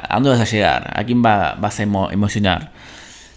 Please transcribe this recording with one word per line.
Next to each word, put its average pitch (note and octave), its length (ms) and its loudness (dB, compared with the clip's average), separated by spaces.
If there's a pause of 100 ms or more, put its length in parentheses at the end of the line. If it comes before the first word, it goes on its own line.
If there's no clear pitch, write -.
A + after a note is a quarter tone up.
¿a - 60 -4
dónde C3+ 160 2
vas A#2+ 120 4
a G#2+ 40 2
llegar? G2 500 0
¿A - 80 -4
quién A#2+ 220 2
va, G2 300 2
vas G2+ 240 -6
a G#2+ 40 -2
emo-, G2 280 -2
emocionar? G2+ 600 -2 (640)